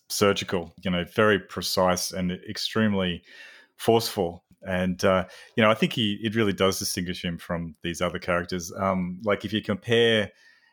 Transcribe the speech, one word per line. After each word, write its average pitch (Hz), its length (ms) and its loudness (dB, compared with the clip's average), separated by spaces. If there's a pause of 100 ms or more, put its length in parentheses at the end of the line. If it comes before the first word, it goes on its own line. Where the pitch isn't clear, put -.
surgical, 98 640 0 (100)
you 95 80 -2
know, 87 140 0
very 107 340 4
precise 92 720 0
and 92 200 -2 (180)
extremely 98 720 -2 (540)
forceful. 104 680 0 (240)
And, 92 380 -2
uh, 92 200 4 (300)
you 120 80 4
know, 107 80 6
I - 20 4
think 175 200 0
he, 104 280 -2
it 110 140 -4
really 110 180 2
does 95 260 2
distinguish 90 440 -6
him 85 140 -6
from 85 440 -8
these 85 200 -6
other 90 180 -2
characters. 87 580 -4
Um, 92 460 -2
like, 104 220 0
if 95 80 -6
you 107 80 0
compare 113 680 2 (420)